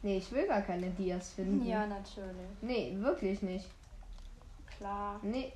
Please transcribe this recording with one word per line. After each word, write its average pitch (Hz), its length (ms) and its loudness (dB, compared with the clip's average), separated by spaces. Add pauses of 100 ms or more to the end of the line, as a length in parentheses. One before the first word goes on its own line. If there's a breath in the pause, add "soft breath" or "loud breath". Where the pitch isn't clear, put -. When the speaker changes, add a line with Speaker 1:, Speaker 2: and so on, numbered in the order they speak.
Speaker 1:
Nee, 196 160 4
ich 185 140 -2
will 294 160 4
gar 208 140 6
keine 180 300 0
Dias 180 420 0
finden. 196 320 4
Speaker 2:
Ja, 214 200 4
natürlich. 190 640 -6 (120)
Speaker 1:
Nee, 220 380 0
wirklich 208 440 4
nicht. 185 260 -2 (1080)
Speaker 2:
Klar. 202 440 -4
Speaker 1:
Nee, 240 340 0